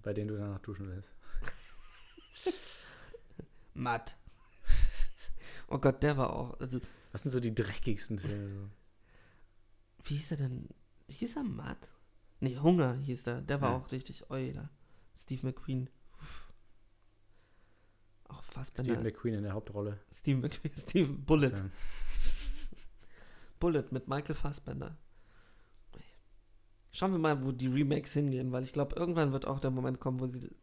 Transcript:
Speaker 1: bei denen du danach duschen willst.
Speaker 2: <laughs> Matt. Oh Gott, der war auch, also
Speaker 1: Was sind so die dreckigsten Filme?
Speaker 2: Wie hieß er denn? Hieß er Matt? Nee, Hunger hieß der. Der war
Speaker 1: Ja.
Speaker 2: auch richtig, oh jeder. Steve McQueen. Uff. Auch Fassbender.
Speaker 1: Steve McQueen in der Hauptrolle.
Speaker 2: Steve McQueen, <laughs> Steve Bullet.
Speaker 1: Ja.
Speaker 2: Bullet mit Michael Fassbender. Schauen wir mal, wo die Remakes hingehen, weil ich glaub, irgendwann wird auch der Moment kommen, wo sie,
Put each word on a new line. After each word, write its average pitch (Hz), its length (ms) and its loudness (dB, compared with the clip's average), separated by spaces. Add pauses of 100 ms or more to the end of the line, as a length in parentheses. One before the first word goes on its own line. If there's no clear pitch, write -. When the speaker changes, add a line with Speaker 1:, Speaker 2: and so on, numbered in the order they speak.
Speaker 1:
bei 104 100 -2
denen 104 160 -2
du 107 80 -4
danach 101 240 -4
duschen 98 280 -10
willst. 95 220 -10 (1300)
Speaker 2:
<laughs> 359 100 0 (1200)
Matt. 120 420 -4 (1500)
Oh - 100 0
Gott, 135 240 4
der 147 140 4
war 131 160 2
auch, - 280 -6
also 127 200 -4 (320)
Speaker 1:
Was - 100 -6
sind 139 100 0
so 127 80 2
die 117 140 0
dreckigsten 107 640 0
Filme? 101 520 -6 (1300)
Speaker 2:
Wie 143 120 -2
hieß 156 160 -6
er 160 40 -4
denn? 131 320 -4 (400)
Hieß - 280 -6
er 294 80 -4
Matt? - 460 -8 (500)
Nee, 127 180 -2
Hunger 151 400 6
hieß 135 260 -4
der. 120 180 -4
Der 139 180 -2
war 135 100 2
Speaker 1:
Ja. 127 80 2
Speaker 2:
auch 131 120 -10
richtig, - 400 -10
oh 135 60 -6
jeder. 131 340 -6 (440)
Steve - 320 -6
McQueen. 131 420 -4 (320)
Uff. - 320 -12 (1800)
Auch - 160 -14
Fassbender. 127 480 -4
Speaker 1:
Steve 117 100 0
McQueen 113 320 -2
in 101 100 -2
der 98 100 -4
Hauptrolle. 104 440 -6 (140)
Speaker 2:
Steve 135 280 0
McQueen, - 340 -4
<laughs> - 20 -12
Steve 160 360 2
Bullet. 143 400 4
Speaker 1:
Ja. 98 120 -4 (1900)
Speaker 2:
Bullet 165 320 4
mit 131 180 -4
Michael 143 260 -2
Fassbender. 143 600 -4 (2000)
Schauen 190 200 0
wir 180 60 2
mal, 151 260 2
wo 135 80 0
die 127 140 -2
Remakes 143 460 2
hingehen, 131 400 0
weil 127 100 0
ich 131 100 -8
glaub, 139 240 0
irgendwann 165 360 2
wird 135 140 -2
auch 135 140 -2
der 135 100 0
Moment 127 300 -2
kommen, 127 200 -2
wo 131 60 -2
sie, 127 240 -6 (120)